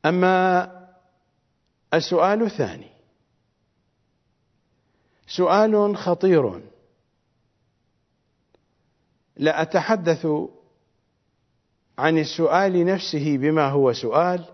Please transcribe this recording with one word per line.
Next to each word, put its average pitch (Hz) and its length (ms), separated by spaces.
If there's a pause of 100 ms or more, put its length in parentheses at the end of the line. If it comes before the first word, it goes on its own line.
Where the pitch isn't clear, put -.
أما 185 640 (1200)
السؤال 180 480
الثاني 139 480 (2250)
سؤال 208 720
خطير، 165 680 (2750)
لا 156 260
أتحدث 170 640 (1700)
عن 160 200
السؤال 170 680
نفسه 156 520
بما 147 300
هو 135 240
سؤال 165 600